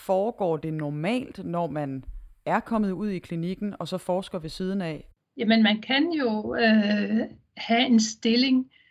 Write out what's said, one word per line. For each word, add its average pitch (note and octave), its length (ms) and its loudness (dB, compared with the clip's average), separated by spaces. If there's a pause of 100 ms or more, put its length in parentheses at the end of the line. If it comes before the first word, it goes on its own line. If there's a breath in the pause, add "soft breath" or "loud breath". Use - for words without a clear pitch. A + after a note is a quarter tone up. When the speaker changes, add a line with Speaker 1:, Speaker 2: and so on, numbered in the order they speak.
Speaker 1:
foregår F#3+ 520 0
det D#3 160 -6
normalt, D#3 720 -4
når F3 220 -4
man C3+ 360 -6 (420)
er F3+ 140 0
kommet G#3+ 320 0
ud G3+ 180 -4
i F#3 100 -4
klinikken D3+ 600 -6
og D#3 80 -8
så F#3 100 -4
forsker F#3 420 -4
ved D#3 100 -10
siden F#3+ 320 -4
af? D#3+ 260 -8 (300)
Speaker 2:
Jamen, A3 260 4
man G#3+ 180 4
kan C#4+ 300 0
jo, A#3 440 -2
øh, G#3+ 640 4 (380)
have A#3+ 280 2
en A#3 140 6
stilling, B3+ 720 2 (200 soft breath)